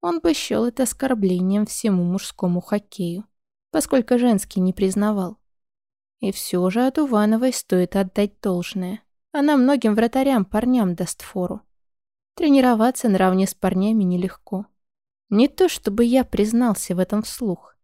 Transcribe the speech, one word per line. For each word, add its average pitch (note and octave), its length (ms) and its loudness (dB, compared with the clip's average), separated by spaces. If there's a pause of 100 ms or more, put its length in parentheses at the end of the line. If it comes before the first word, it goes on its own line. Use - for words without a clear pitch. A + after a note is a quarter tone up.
Он E4+ 180 -2
бы E4 140 2
счёл A3 320 -2
это A#3+ 160 -4
оскорблением G3+ 840 0
всему F#3+ 360 -2
мужскому F3+ 560 -2
хоккею, F#3+ 640 -6 (460)
поскольку B3 460 0
женский A#3 440 0
не F#3 120 0
признавал. G3+ 640 -2 (840)
И G3 120 -4
всё F3+ 380 -2
же A#3 180 0
Адувановой B3 680 0
стоит - 420 -2
отдать G3 460 -2
должное. F#3 600 -6 (280)
Она D4 260 2
многим B3 380 2
вратарям, A#3 480 2
парням A3 520 0
даст - 260 -8
фору. F#3 400 -6 (760)
Тренироваться B3+ 760 2
наравне F#3+ 380 2
с - 60 -6
парнями G3 500 0
нелегко. F#3 640 -4 (640)
Не A3 180 4
то F4+ 220 2
чтобы G#3+ 340 -2
я B3 200 4
признался A3 720 0
в F3 40 -4
этом G#3 220 0
вслух. - 640 -8